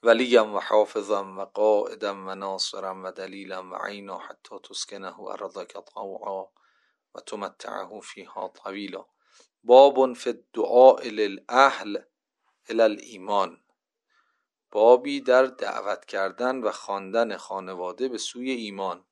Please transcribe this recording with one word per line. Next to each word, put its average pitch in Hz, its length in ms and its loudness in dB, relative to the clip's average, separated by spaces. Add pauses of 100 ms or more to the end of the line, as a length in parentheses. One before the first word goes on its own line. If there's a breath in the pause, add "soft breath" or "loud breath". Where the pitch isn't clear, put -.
ولیا 117 420 4
و 104 140 -6
حافظا 104 640 0 (140)
و 98 40 -10
قائدا 104 720 0
و 95 220 -12
ناصرا 95 680 -8
و 92 80 -12
دلیلا 95 520 -14
و 92 120 -16
عینا 101 420 -12
حتی - 380 -18 (140)
تسکنه 95 500 -14
ارضک 98 580 -14 (160)
طوعا 98 500 -10 (720)
و - 100 -16
تمتعه 101 760 -12
فیها 98 540 -14 (100)
طویلا. 98 420 -12 (580 soft breath)
باب 131 500 8
فی 120 160 -6
الدعاء 120 760 6
للاهل 107 920 0 (720)
الی 113 120 0
الایمان. 101 800 -2 (1080)
بابی 127 500 4
در 127 220 4
دعوت 104 600 -6
کردن 117 560 -6
و 107 100 -2
خواندن 98 680 -6
خانواده 92 680 -10
به 120 100 -8
سوی 127 340 -10
ایمان. 98 600 -8